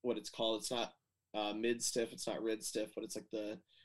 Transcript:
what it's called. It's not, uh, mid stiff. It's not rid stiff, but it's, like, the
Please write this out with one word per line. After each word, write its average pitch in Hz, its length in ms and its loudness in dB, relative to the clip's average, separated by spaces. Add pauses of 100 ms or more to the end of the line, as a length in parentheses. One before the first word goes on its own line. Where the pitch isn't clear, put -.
what 120 160 2
it's 104 100 -8
called. 110 320 2
It's - 100 -4
not, 120 220 0 (420)
uh, 104 200 0
mid 117 280 2
stiff. 117 300 2
It's - 140 -6
not 104 160 0
rid 110 200 2
stiff, 107 320 -2
but 107 80 -4
it's, 107 140 -8
like, - 160 -8
the 107 260 -2 (260)